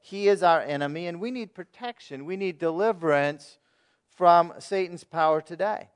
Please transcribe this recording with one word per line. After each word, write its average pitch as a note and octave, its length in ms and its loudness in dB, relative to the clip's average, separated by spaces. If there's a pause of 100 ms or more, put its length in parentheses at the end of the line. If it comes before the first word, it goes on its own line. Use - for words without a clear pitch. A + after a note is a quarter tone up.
He G3+ 280 -2
is G3 140 2
our E3 200 4
enemy, C#3+ 440 -6
and E3+ 140 -10
we A3+ 100 -8
need A#3+ 240 -12
protection. F#3 680 -16
We F#3 140 -8
need F3+ 200 -6
deliverance D#3+ 1000 -2 (500)
from E3+ 500 4
Satan's F3+ 460 -6
power D#3 380 0
today. F#3 540 -6